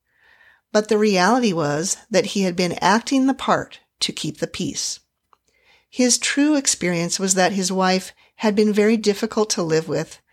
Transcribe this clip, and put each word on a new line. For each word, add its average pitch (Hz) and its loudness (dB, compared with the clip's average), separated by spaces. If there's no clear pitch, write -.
But 214 0
the 220 2
reality 208 2
was 160 -2
that 190 0
he 196 -2
had 180 -2
been 175 -2
acting 247 2
the 269 2
part - -2
to - -4
keep 151 -8
the 165 -6
peace. - -6
His 247 2
true 294 2
experience 175 -2
was 190 0
that 185 2
his 190 -2
wife 185 0
had 214 0
been 214 2
very 208 4
difficult 214 -2
to - -2
live 160 -2
with, 151 -6